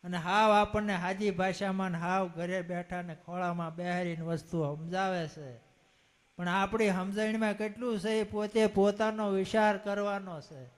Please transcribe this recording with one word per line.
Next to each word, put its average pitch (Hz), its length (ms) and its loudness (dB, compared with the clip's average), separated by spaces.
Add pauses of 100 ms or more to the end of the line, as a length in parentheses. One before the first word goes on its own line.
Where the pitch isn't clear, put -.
અને 180 140 -4
હાવ 202 340 4
આપણને 208 440 4
હાજી 190 360 0
ભાષામાં 190 600 0
ને 165 60 -2
હાવ 180 300 0
ઘરે 175 340 -4
બેઠા 175 400 -6
ને 170 140 -10
ખોળામાં 170 600 -4
બેહારીને 175 460 -4
વસ્તુ 160 540 -2
સમજાવે 175 520 -2
છે. 135 320 -14 (800)
પણ 175 100 -4
આપણી 196 420 2
સમજણમાં 208 640 0
કેટલું 214 460 -4
છે 190 100 -2
એ 220 140 2
પોતે 208 440 2
પોતાનો 208 640 2
વિચાર 196 460 2
કરવાનો 202 640 -4
છે. 135 220 -16 (140)